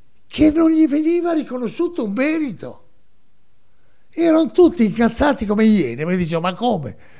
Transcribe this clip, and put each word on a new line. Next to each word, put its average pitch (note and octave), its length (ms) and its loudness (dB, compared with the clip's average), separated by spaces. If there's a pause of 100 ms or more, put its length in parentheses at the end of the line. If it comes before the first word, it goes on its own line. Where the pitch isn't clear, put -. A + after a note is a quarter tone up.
(280)
che D4+ 240 2
non D#4+ 180 4
gli D#4+ 180 4
veniva E4 440 0
riconosciuto C4+ 720 -4
un G#3 80 -4
merito. B3+ 800 -6 (1200)
Erano D#4+ 400 2
tutti D#4+ 340 4
incazzati A3+ 600 0
come G#3 180 0
iene, D#3 420 2
mi F3+ 120 -2
dicevo: E3 240 -2
"Ma F3+ 120 -2
come? F3 440 -4 (220)